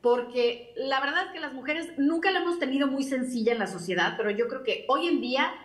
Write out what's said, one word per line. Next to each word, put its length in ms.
porque 760
la 240
verdad 240
es 80
que 80
las 100
mujeres 460
nunca 340
la 80
hemos 180
tenido 300
muy 160
sencilla 480
en 80
la 80
sociedad, 480
pero 160
yo 160
creo 160
que 240
hoy 200
en 120
día 320